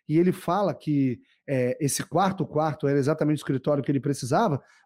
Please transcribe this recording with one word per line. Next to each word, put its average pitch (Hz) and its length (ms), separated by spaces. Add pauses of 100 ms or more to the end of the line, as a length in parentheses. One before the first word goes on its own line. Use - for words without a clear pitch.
e 151 100
ele 180 140
fala 180 420
que, 135 460 (300)
é, 127 340
esse 139 220
quarto, 190 400
quarto 147 420
era 143 100
exatamente 151 420
o - 20
escritório 139 420
que - 80
ele 139 80
precisava, 143 640 (240)